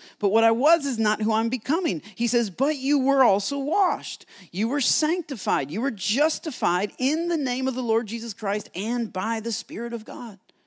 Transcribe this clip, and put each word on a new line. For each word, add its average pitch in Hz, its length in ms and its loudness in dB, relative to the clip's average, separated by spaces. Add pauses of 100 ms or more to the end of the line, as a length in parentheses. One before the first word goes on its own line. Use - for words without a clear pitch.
(180)
But 202 120 0
what 226 140 4
I 226 80 6
was 277 340 4
is 262 120 -2
not 214 240 2
who 220 120 2
I'm 226 160 0
becoming." 254 520 0 (140)
He 233 120 0
says, 233 220 2
"But 285 280 0
you 269 220 2
were 269 240 4
also 220 360 2
washed. 294 680 -2 (260)
You 208 180 -2
were 277 120 0
sanctified. 233 880 0
You 185 120 -4
were 269 100 0
justified 208 1080 -2
in 311 300 0
the 339 100 0
name 254 300 -2
of 247 80 -2
the 254 80 -4
Lord 226 240 0
Jesus 226 260 -8
Christ 208 400 -4
and 226 380 -2
by 220 280 -2
the 220 120 -4
Spirit 226 420 -8
of 214 120 -8
God." 214 340 -12 (280)